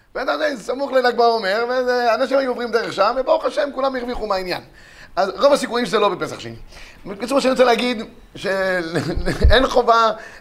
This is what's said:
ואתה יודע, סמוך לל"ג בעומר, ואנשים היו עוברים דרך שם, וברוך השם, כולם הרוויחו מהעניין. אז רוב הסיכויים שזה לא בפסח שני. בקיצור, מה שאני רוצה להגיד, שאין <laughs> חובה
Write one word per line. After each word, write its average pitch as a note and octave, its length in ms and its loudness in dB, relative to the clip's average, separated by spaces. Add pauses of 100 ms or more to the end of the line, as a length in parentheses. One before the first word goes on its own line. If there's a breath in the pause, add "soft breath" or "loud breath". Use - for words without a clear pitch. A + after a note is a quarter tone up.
(160 soft breath)
ואתה C4 160 -4
יודע, D4 240 -2
סמוך B3 360 -6
לל"ג B3 260 2
בעומר, A3+ 480 2 (220)
ואנשים B3 500 2
היו C4+ 140 0
עוברים A#3 200 -4
דרך G#3 220 0
שם, G#3 260 2
וברוך D#4+ 260 0
השם, D4 300 -2
כולם C4 200 -2
הרוויחו A#3+ 320 -6
מהעניין. F#3 340 -4 (540 loud breath)
אז F#3+ 140 0
רוב G3+ 240 2
הסיכויים A#3 320 -2
שזה C#3+ 140 -2
לא G3 100 4
בפסח D3 300 -6
שני. A#2 160 -12 (500 loud breath)
בקיצור, G#3 300 -6
מה C4+ 60 4
שאני B3+ 100 2
רוצה B3 120 4
להגיד, A#3+ 400 2 (320)
שאין F#3 1300 0
<laughs> - 40 -6
חובה A3+ 380 4 (300 loud breath)